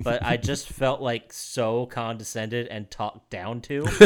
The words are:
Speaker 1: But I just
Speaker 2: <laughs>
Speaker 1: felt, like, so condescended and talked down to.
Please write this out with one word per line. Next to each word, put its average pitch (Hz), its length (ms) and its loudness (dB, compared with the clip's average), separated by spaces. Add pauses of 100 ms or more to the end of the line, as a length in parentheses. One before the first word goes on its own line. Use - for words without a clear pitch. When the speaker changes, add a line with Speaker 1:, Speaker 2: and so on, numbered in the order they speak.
Speaker 1:
But 120 220 0
I 120 140 2
just 139 320 -2
Speaker 2:
<laughs> - 100 -12
Speaker 1:
felt, 135 220 2
like, 120 320 -2
so 120 540 0
condescended 113 800 -4
and 107 220 -8
talked 107 400 -6
down 107 340 -4
to. 143 220 -2 (200)